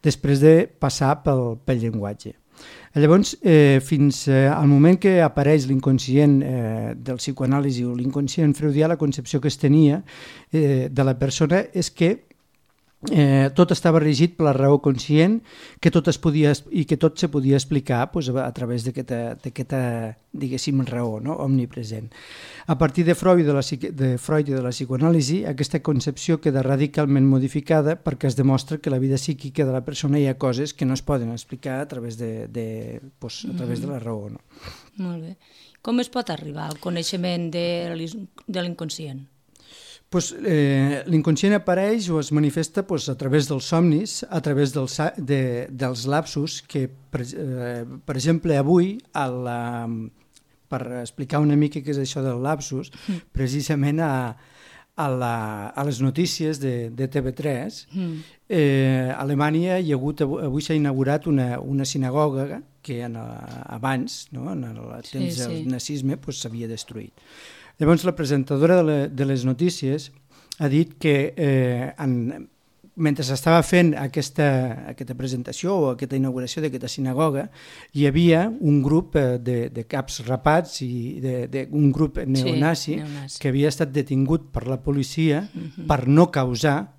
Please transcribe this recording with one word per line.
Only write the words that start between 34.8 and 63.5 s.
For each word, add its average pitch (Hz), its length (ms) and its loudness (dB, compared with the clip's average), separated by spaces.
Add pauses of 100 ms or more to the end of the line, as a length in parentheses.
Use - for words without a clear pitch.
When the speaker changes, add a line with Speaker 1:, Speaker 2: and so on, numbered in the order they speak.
Speaker 2:
Molt 175 320 -8
bé. 185 80 -16 (460)
Com 240 180 -2
es 240 80 -4
pot 240 220 -6
arribar 151 400 -8
al 151 100 -12
coneixement 175 720 -4
de 175 160 -4 (300)
l'is-, 165 180 -10 (320)
de 185 160 -4
l'inconscient? 156 640 -10 (840)
Speaker 1:
Pues, 175 140 0 (180)
eh, 139 640 2
l'inconscient 165 480 2
apareix 196 560 0
o 156 80 0
es 135 100 -8
manifesta, 151 540 0
pues, 160 240 -4
a 131 80 -4
través 139 320 0
dels 135 160 -4
somnis, 170 540 2 (100)
a 175 160 -2
través 143 260 0
dels 131 220 -4
sa-, 160 240 -2
de, 131 540 -2
dels 127 340 -6
lapsus, 151 640 -4
que, 135 180 -4
per, - 360 -10 (100)
eh, 123 500 -8 (220)
per 135 100 -8
exemple, 156 400 0
avui, 180 440 2 (140)
a 143 140 -4
la, 120 600 -6 (840)
per 127 120 -6 (200)
explicar 139 400 -4
una 147 160 4
mica 147 240 0
què 143 140 -6
és 139 80 -4
això 135 180 -6
del 127 220 -4
lapsus, 139 480 -6 (160)
Speaker 2:
Mm. 180 240 -6
Speaker 1:
precisament 143 680 -2
a, 131 360 -4 (580)
a 151 140 -4
la, 117 600 -6
a 139 140 -8
les 135 160 -4
notícies 156 600 -2
de, 120 300 -4
de 127 160 -6
T 139 120 -2
V 131 140 -4
tres, 147 580 -6
Speaker 2:
Mm. 165 300 -6 (280)
Speaker 1:
eh, 135 640 2
a - 60 -12
Alemanya 151 580 0
hi 160 120 -2
ha 139 40 2
hagut, 147 260 -4
avu-, 143 240 -2
avui 139 160 -4
s'ha 160 140 -2
inaugurat 143 500 0
una, 127 340 0
una 135 260 -4
sinagoga 139 760 -2 (220)
que 120 180 -8
en, 120 140 -10
eh, 113 40 -12 (460)